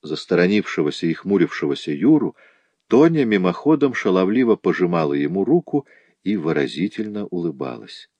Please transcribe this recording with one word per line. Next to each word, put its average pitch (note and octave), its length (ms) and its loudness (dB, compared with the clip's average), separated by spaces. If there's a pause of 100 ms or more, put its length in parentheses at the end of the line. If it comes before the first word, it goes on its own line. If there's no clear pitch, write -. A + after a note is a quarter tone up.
засторонившегося F2 1040 -2
и D#2+ 60 0
хмурившегося D#2+ 760 -2
Юру, A#2 460 2 (500)
Тоня D3+ 380 4
мимоходом A2+ 680 2
шаловливо G#2 640 2
пожимала E2+ 580 0
ему F#2+ 300 -2
руку D3 420 0 (380)
и G2+ 140 -2
выразительно F#2 880 -4
улыбалась. C2+ 840 -8 (100)